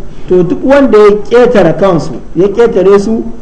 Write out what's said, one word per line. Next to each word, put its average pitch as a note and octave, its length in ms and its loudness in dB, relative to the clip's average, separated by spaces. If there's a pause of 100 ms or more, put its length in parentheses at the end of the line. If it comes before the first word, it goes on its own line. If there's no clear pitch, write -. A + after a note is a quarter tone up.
(280)
to, F3+ 160 2
duk D3 200 -4
wanda C4 340 2
ya G#3 180 4 (320)
ƙetare E3+ 300 2
kansu, F3 360 -2 (220)
ya F#3 120 0
ƙetare G3+ 520 2
su, A3 240 -4 (180)